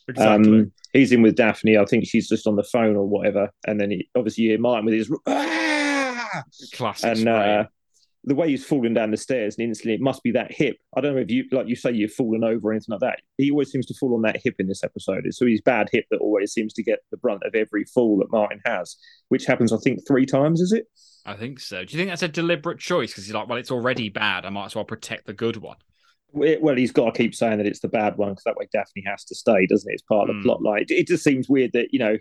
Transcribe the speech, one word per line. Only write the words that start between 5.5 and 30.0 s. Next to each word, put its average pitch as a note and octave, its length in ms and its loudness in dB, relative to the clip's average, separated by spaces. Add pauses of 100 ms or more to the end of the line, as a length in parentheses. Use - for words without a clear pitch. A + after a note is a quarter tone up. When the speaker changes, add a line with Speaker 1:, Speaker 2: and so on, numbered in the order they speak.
Speaker 1:
Classic A2+ 380 -4
Speaker 2:
And, A2+ 80 0
Speaker 1:
scream. A2+ 160 2
Speaker 2:
uh, G#2 300 2 (600)
the C#3 100 0
way E3 140 0
he's C#3 160 -2
falling A#2+ 280 0
down A2 200 2
the G#2+ 40 0
stairs, A2 400 -4
and A2+ 120 -4
instantly A2+ 260 -2
it G#2 60 -4
must C3 240 -2
be A#2+ 80 0
that A2+ 180 0
hip. - 260 -2 (200)
I C3+ 40 0
don't C#3+ 140 -2
know C3 60 0
if G#2 100 -4
you, B2+ 220 0
like A#2+ 160 0
you A#2+ 80 -2
say, B2+ 160 -2
you've G#2+ 200 -2
fallen A2 300 -2
over A2+ 260 -2
or A2 40 0
anything A2 200 -6
like G2 80 -6
that. B2 200 -2 (180)
He C#3 140 2
always C#3+ 180 0
seems B2+ 160 -4
to - 80 -12
fall B2 220 -2
on A2+ 60 0
that G#2+ 200 0
hip - 160 -2
in F#2+ 80 -2
this F#2+ 160 -6
episode. F#2+ 440 -6
It's - 120 -8
his A#2 220 2
bad A2 320 2
hip A#2+ 180 0
that G#2+ 80 0
always G2+ 340 0
seems A2 220 -4
to A2+ 80 -8
get G#2+ 180 -2 (120)
the G#2 60 -12
brunt G#2 260 -4
of G#2+ 100 -6
every G#2+ 300 -2
fall A2+ 340 2
that - 140 -2
Martin G#2 320 0
has, G2 320 -6 (320)
which - 180 0
happens, A#2 260 2
I A2+ 60 0
think, B2 300 -2
three C3 180 4
times, D3+ 340 2
is F3+ 120 2
it? A3+ 140 -2 (380)
Speaker 1:
I G#2 100 -10
think A#2+ 260 -12
so. F#2 240 -10
Do F#2 80 -16
you D3 60 -6
think F#3+ 120 -4
that's E3+ 120 -6
a F3 60 -2
deliberate E3+ 520 -2
choice? D#3+ 340 -2
'Cause G2 120 -16
he's G#2+ 80 -12
like, G#2 140 -4
"Well, A#2+ 100 -2
it's B2 120 -10
already B2 380 -2
bad. F#2+ 360 -2
I F#2+ 60 -8
might G2+ 160 -8
as - 80 -14
well G#2+ 100 -4
protect - 420 -12
the G#2+ 60 -12
good A2+ 240 -4
one." F#2+ 200 -16 (560)
Speaker 2:
Well, D3 280 2
well, D3+ 160 2
he's B2 160 2
gotta A#2 240 -2
keep A#2 180 0
saying A2 240 0
that G#2 80 -2
it's G2 140 -4
the G2+ 80 -8
bad G#2 280 -2
one, G2+ 180 -4
'cause - 100 -20
that A2+ 120 -4
way G2+ 160 -10
Daphne G2+ 340 -6
has G2 180 -10
to - 120 -16
stay, G2 300 2
doesn't G2+ 240 0
it? - 40 -6
It's - 80 -12